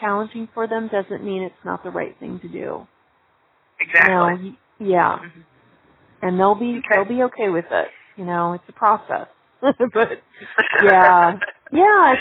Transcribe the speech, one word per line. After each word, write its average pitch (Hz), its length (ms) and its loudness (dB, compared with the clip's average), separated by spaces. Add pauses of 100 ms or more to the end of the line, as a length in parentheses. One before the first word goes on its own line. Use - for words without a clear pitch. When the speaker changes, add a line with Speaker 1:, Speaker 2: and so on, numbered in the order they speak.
Speaker 1:
challenging 220 520 -4
for 226 160 -6
them 226 240 -6
doesn't 196 320 -6
mean 190 180 -6
it's - 220 -12
not 180 180 -8
the 180 80 -12
right 175 300 -8
thing 180 200 -12
to 175 80 -16
do. - 380 -12 (960)
Speaker 2:
Exactly. 170 320 -2
Speaker 1:
You 185 60 0
know, 175 80 0 (160)
y-, 196 160 -16 (280)
yeah. 175 320 0
Speaker 2:
Mm-hmm. 165 220 -20 (840)
Speaker 1:
And 180 120 -2
they'll 196 160 4
be, 240 240 -6
Speaker 2:
Okay. - 160 -10
Speaker 1:
they'll 202 220 0
be 254 80 0
okay 247 240 -4
with 170 220 -2
it. 87 180 -2 (280)
You 190 100 -12
know, 175 260 -2
it's 175 160 -12
a - 40 -20
process. - 560 -2 (120)
<laughs> - 220 -20
But, 247 600 0 (600)
yeah. 185 520 6
Speaker 2:
<laughs> 185 60 -12 (300)
Speaker 1:
Yeah, 330 120 4
I 381 360 6